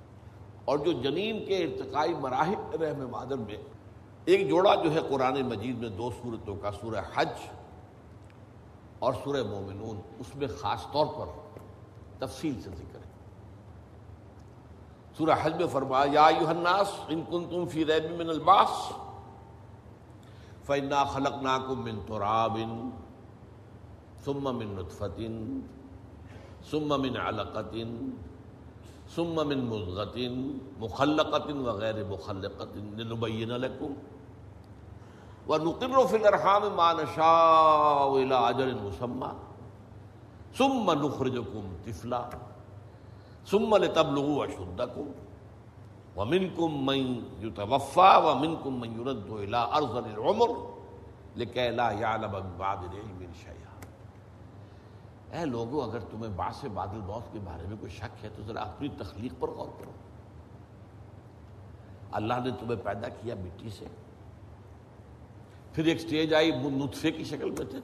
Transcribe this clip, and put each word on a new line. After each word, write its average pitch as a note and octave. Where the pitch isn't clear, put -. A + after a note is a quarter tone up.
اور C3+
جو D3+
جنین F#3+
کے F#3+
ارتقائی D#3
مراحل D#3
رحم C#3
مادر B2
میں، G#2
ایک F#3+
جوڑا F#3
جو D#3+
ہے D#3+
قرآن C3
مجید A#2+
میں A2+
دو G#2+
سورتوں G#2
کا، G2+
سورہ A2
حج D3
اور B2
سورہ C#3
مومنون، G2+
اس -
میں C#3
خاص G#2
طور D3+
پر -
تفصیل C3+
سے -
ذکر -
ہے۔ -
سورہ D#3
حج D#3
میں E3+
فرمایا، C3+
"یا D3+
ایھا D#3+
الناس F3
ان D#3+
کنتم E3+
فی D#3
ریب D#3+
من E3
البعث D#3+
فإنا C#3
خلقناکم C3
من A2+
تراب A2
ثم C#3
من A2+
نطفة G2
ثم D3
من B2
علقة G#2+
ثم E3
من C#3+
مضغة G#2+
مخلقة D3
وغیر A2
مخلقة G2
لنبین A2
لکم C3
وَنُقِرُّ G#3
فی F#3
الارحام G3+
مَا E3+
نَشَاءُ D#3
الی C3+
اجل B2
مسمی A#2+
ثُمَّ B3
نخرجکم A#2
طفلا A#2
ثُمَّ G#3+
لِتَبْلُغُوا D3
اشدکم F#2+
ومنکم D#3+
مَنْ C3
یتوفی C3+
ومنکم C#3
مَنْ A2+
یرد A#2
الی G#2
ارذل A#2+
الْعُمُرِ G#3
لکی A#2+
لَا A#2
یعلم A2
من F#2+
بعد F#2+
علم F#2+
شیئا۔" -
اے E3+
لوگو، A#2+
اگر A2
تمہیں G#2+
بعث F2+
بعد F#2+
الموت G#2
کے A2+
بارے E2
میں G#2+
کوئی -
شک -
ہے G#2+
تو -
ذرا G#2+
اپنی -
تخلیق A2+
پر D#3
غور -
کرو۔ -
اللہ G#2+
نے B2+
تمہیں A2+
پیدا G#2+
کیا A2+
مٹی G2
سے، -
پھر E3
ایک D#3+
سٹیج D#3
آئی، D#3+
وہ C3+
نطفے C#3
کی -
شکل C3
میں -
تھے -